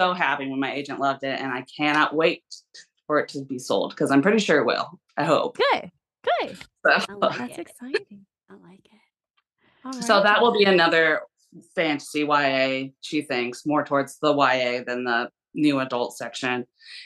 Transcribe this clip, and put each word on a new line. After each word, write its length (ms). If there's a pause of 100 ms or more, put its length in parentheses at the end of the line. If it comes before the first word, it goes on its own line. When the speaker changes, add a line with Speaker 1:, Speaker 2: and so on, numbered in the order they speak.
Speaker 1:
so 120
happy 360
when 120
my 140
agent 240
loved 260
it, 160
and 120
I 120 (120)
cannot 380
wait 300 (600)
for 140
it 100
to 140
be 140
sold 380
'cause 140
I'm 120
pretty 180
sure 200
it 60
will. 320 (180)
I 80
hope. 320 (160)
Speaker 2:
Good. 180 (500)
Good. 160 (300)
Speaker 1:
So 60 (160)
Speaker 3:
I 60
like 240
Speaker 2:
That's 200
Speaker 3:
it. 20
Speaker 2:
exciting. 680 (240)
Speaker 3:
I 40
like 320
it. 140 (840)
Speaker 2:
All 80 (100)
Speaker 1:
So 140
Speaker 2:
right. 80
Speaker 1:
that 160
will 120
be 120
another 580 (520)
fantasy 500
Y 220
A, 560
she 200
thinks, 440
more 180
towards 360
the 120
Y 220
A 300
than 200
the 240 (260)
new 260
adult 360
section, 480 (420)